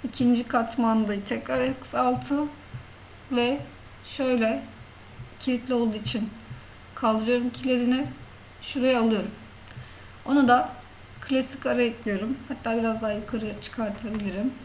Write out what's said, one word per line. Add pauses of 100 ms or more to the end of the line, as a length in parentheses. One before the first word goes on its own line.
ikinci
katmanda (160)
tekrar (180)
F
altı (880)
ve (440)
şöyle (760)
kilitli
olduğu
için (640)
kaldırıyorum
kilidini. (540)
Şuraya
alıyorum. (920)
Ona
da (520)
klasik
ara
ekliyorum. (100)
Hatta
biraz
daha
yukarıya
çıkartabilirim. (120)